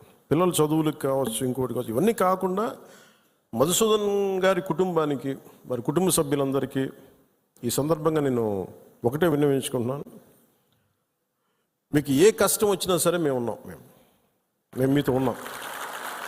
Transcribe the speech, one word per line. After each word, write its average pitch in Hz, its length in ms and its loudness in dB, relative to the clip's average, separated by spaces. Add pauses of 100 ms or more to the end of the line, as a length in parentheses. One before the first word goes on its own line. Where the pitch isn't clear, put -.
(320)
పిల్లల 175 180 4
చదువులకు 151 500 2
కావచ్చు, 131 460 -2
ఇంకోటి 127 280 -2
కావచ్చు, 117 160 -4
ఇవన్నీ 160 240 2
కాకుండా 190 640 0 (800)
మధుసూదన్ 202 880 2
గారి 185 180 4
కుటుంబానికి, 156 760 -2 (280)
వారి 120 160 -4
కుటుంబ 170 280 2
సభ్యులందరికీ 135 800 0 (720)
ఈ 120 60 -2
సందర్భంగా 151 520 0
నేను 113 460 0 (380)
ఒకటే 156 220 2
విన్నవించుకుంటున్నాను, 139 760 0 (1900)
మీకు 143 180 0
ఏ 170 200 6
కష్టం 208 380 0
వచ్చినా 180 280 0
సరే 170 200 2
మేము 143 200 0
ఉన్నాం, 117 280 -4
మేము, 180 160 -16 (960)
మేము 135 160 2
మీతో 139 200 0
ఉన్నాం. 127 220 0 (920)